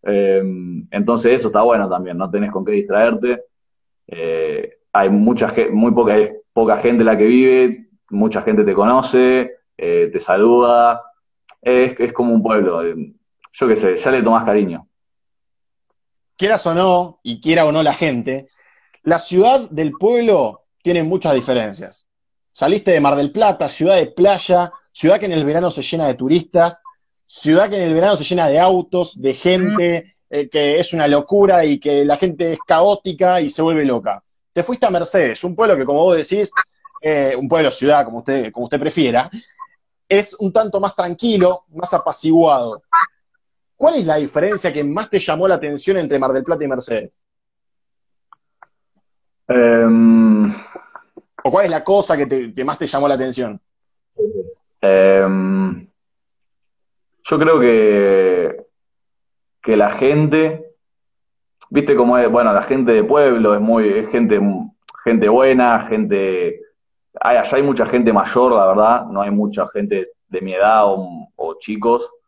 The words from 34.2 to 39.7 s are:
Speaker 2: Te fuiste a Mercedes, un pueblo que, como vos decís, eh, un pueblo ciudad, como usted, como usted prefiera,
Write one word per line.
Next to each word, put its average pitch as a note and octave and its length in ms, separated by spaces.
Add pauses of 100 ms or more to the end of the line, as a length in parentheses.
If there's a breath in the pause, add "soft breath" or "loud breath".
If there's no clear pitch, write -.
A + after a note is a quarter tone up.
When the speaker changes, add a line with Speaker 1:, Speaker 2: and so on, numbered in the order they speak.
Speaker 2:
Te F3 120
fuiste B3 240
a - 20
Mercedes, E3+ 540
un F3+ 120
pueblo G#3 220
que, C3 80
como C#3+ 180
vos F3+ 140
decís, F#3+ 340 (500)
eh, C#3+ 360
un C3+ 100
pueblo D#3 220
ciudad, C#3+ 340
como A2+ 140
usted, B2 340
como B2 120
usted C3+ 160
prefiera, C3+ 500 (800 loud breath)